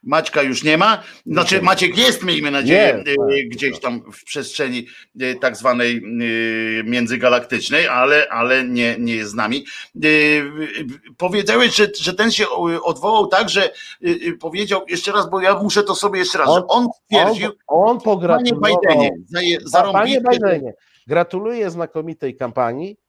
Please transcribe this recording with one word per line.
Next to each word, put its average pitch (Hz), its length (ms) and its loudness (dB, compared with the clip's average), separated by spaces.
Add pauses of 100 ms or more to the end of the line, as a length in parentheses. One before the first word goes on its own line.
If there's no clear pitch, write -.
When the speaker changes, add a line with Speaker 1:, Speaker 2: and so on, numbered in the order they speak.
Speaker 1:
Maćka 151 380 0
już 131 220 -2
nie 156 140 4
ma. 208 260 2 (220)
Znaczy, 165 300 0
Speaker 2:
Nie 190 60 2
ma. 170 100 -2
Speaker 1:
Maciek 185 260 2
jest, 240 260 2
miejmy 151 280 -2
nadzieję, 139 540 2
Speaker 2:
Jest, - 20 -4
Speaker 1:
y, 143 80 0
Speaker 2:
tak, 139 360 0
Speaker 1:
gdzieś 123 220 -4
Speaker 2:
tak. - 80 -14
Speaker 1:
tam 120 200 -4 (120)
w - 100 -20
przestrzeni, 123 640 -6 (340)
y, 127 140 -2
tak 123 220 -2
zwanej, 120 400 0 (240)
y, 113 640 -2
międzygalaktycznej, 123 1040 0
ale, 139 420 4
ale 123 340 0
nie, 120 360 -2
nie 117 160 -2
jest 107 160 -6
z - 40 -14
nami. 120 300 -4 (400)
Y, - 20 4
y, 151 360 4 (760)
powiedziałeś, 208 580 0
że, 208 120 4 (120)
że 185 140 -4
ten 214 180 2
się, 214 120 0
y, 170 400 -2
odwołał 190 440 0
tak, 196 220 2
że, 196 160 0 (400)
y, 175 40 0 (180)
y, 160 100 -6
powiedział, 190 500 -4
jeszcze 175 240 -6
raz, 196 180 0
bo 185 120 -2
ja 190 220 4
muszę 208 200 2
to 196 120 -2
sobie 202 240 -2
jeszcze 180 180 -2
raz, 143 120 4
Speaker 2:
On, 160 120 6
Speaker 1:
że 180 60 -8
on 240 200 2 (160)
stwierdził, 185 480 2 (160)
Speaker 2:
on, 180 220 4
on 240 100 0
Speaker 1:
"Panie - 40 -16
Speaker 2:
pogratulował. 190 760 2
Speaker 1:
Bidenie, 151 280 4 (200)
zaje-, 170 280 0
Speaker 2:
Pa-, 147 120 -10
Speaker 1:
zarąbiste". 208 520 2
Speaker 2:
panie 247 180 2
Bidenie, 160 340 -2 (340)
gratuluję 185 640 -2
znakomitej 160 680 -8
kampanii. 131 600 -4 (120)